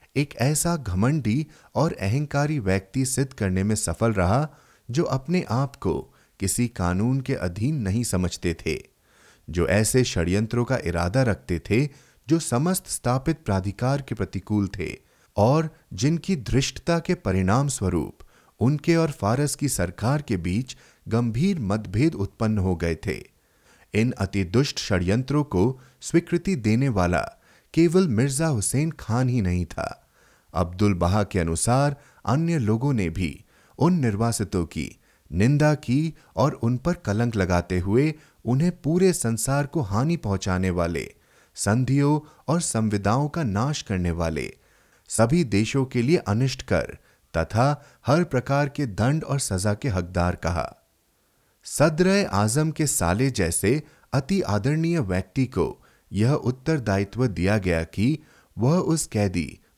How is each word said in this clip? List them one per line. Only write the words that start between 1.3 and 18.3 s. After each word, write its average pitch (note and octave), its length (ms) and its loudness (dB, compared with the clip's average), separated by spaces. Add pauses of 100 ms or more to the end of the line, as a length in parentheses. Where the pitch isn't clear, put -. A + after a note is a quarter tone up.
और D3 180 2
अहंकारी C#3+ 640 -2
व्यक्ति G2 460 0
सिद्ध C3+ 280 -2
करने F#2+ 300 0
में G#2+ 120 0
सफल G#2+ 380 0
रहा, A#2 340 2 (440)
जो D#3 120 0
अपने - 460 -2
आप C3 260 -2
को - 240 -2 (400)
किसी A#2 280 0
कानून G#2 540 0
के C3 120 -4
अधीन G2 420 -2
नहीं A2 280 0
समझते F2+ 500 -2
थे, D#2 240 -4 (720)
जो E2+ 200 0
ऐसे A2 360 4
षड्यंत्रों G#2+ 640 0
का C3 120 0
इरादा F2 460 0
रखते F2+ 360 -2
थे, C3+ 300 0 (380)
जो D#3+ 120 2
समस्त D#3+ 480 -2
स्थापित C3+ 580 -2
प्राधिकार G#2 560 -2
के A#2+ 140 -10
प्रतिकूल G2+ 520 -2 (120)
थे - 180 -8 (400)
और D3+ 320 4 (240)
जिनकी D3+ 420 0
धृष्टता C#3 640 -2
के F3+ 160 -2
परिणाम G2 520 2
स्वरूप F2 500 -2 (420)